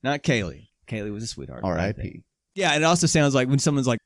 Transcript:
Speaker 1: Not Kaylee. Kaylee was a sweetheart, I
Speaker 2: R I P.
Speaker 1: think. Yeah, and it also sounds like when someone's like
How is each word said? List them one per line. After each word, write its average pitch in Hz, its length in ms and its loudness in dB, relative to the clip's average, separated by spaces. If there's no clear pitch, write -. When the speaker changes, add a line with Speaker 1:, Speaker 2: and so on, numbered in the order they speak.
Speaker 1:
Not 139 200 -4
Kaylee. 92 440 -2
Kaylee 107 260 -8
was 107 100 -10
a 117 40 -10
sweetheart, 67 360 -12
I 95 40 -2
Speaker 2:
R 87 100 0
I 92 140 0
P. - 100 -8
Speaker 1:
think. - 220 -10
Yeah, 180 160 0
and 151 120 2
it - 20 4
also 170 220 4
sounds 143 280 4
like 127 140 2
when 139 100 4
someone's 139 280 0
like 117 180 0